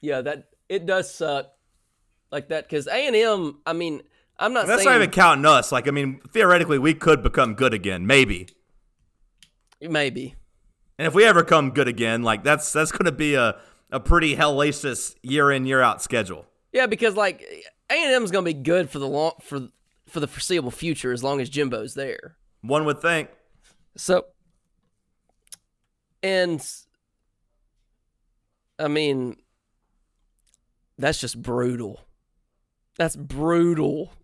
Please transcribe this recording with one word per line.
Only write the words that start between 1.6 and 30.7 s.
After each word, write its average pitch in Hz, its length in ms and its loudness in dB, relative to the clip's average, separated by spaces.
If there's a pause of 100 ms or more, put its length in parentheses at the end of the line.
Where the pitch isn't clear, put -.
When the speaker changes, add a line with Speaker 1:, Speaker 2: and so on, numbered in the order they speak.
Speaker 1:
like 143 180 -10
that 156 200 -6
'cause 147 180 -4
A - 40 -6 (160)
and 247 80 0
M, 208 500 0
I 165 80 -4
mean, 165 280 -6 (360)
I'm 220 160 -2
not 247 100 0
Speaker 2:
And 175 60 -4
that's 226 140 2
Speaker 1:
saying 262 160 6
Speaker 2:
not - 40 4
even - 80 0
counting 160 340 6
us. 147 260 6
Like, 123 160 0
I 143 40 0
mean, 139 280 -4 (120)
theoretically, 175 460 4
we 147 160 2
could 156 300 4
become 127 320 2
good 120 180 2
again, 92 320 -4
maybe. 113 420 2 (1300)
Speaker 1:
Maybe. 143 540 -4 (640)
Speaker 2:
And 156 80 -2
if 151 80 -2
we 202 100 8
ever 185 180 8
come 156 280 2
good 139 160 2
again, 117 340 -2
like, 110 220 0
that's, 147 300 0
that's 156 180 0
gonna 175 200 -4
be 147 240 -2
a, 117 200 0 (360)
a 135 80 -4
pretty 160 360 2
hellacious 143 880 -2
year 143 280 2
in, 135 140 -2
year 131 160 2
out 113 220 2
schedule. 95 420 -4 (280)
Speaker 1:
Yeah, 254 140 0
because, 214 280 -2
like, 196 260 -2 (480)
A - 40 0
and 302 200 0
M 254 120 2
is 180 60 -6
gonna 185 120 0
be 170 100 -2
good 156 360 0
for 151 100 -12
the 139 80 -6
long, 151 240 -2 (100)
for, 135 280 -12 (400)
for 170 100 -10
the 147 80 -4
foreseeable 151 440 -4
future 143 420 -6
as 120 100 -8
long 139 160 -4
as 123 100 -6
Jimbo's 123 440 -6
there. 135 420 -12 (240)
Speaker 2:
One 139 240 -2
would 147 160 -2
think. 160 300 -2 (680)
Speaker 1:
So, 180 300 -2 (2000)
and, 180 440 -2 (2000)
I 151 120 -4
mean, 143 480 -2 (1600)